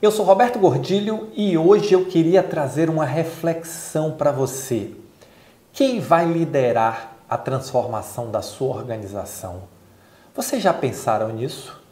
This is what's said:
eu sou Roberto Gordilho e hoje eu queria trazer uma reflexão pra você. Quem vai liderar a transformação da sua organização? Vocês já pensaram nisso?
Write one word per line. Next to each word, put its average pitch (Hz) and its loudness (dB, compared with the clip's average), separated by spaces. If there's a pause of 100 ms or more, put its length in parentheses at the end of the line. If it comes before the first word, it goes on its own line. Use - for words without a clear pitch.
eu 208 6
sou 202 0
Roberto 226 6
Gordilho 202 0
e 196 2
hoje 185 6
eu 185 6
queria 175 4
trazer 156 -2
uma 156 0
reflexão 160 -4
pra 147 0
você. 127 -4 (800)
Quem 254 0
vai 165 2
liderar 135 0 (140)
a 120 -2
transformação 123 -4
da 107 -2
sua 131 -6
organização? 98 -10 (680)
Vocês 254 -4
já 185 4
pensaram 110 -2
nisso? 113 -10 (100)